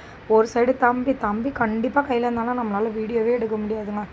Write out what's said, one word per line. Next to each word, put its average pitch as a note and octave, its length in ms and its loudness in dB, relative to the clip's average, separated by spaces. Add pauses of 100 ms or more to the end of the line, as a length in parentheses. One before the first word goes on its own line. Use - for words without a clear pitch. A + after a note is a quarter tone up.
(280)
ஒரு A3 260 6
சைடு B3 200 4 (120)
தம்பி, B3 280 2 (120)
தம்பி A3+ 260 -2
கண்டிப்பா A3+ 580 0
கையில A#3+ 200 0
இருந்தாலும் A#3+ 320 -2
நம்மளால G#3+ 380 -2
வீடியோவே A3+ 400 0
எடுக்க A3 240 -2
முடியாதுங்க. G#3 500 -6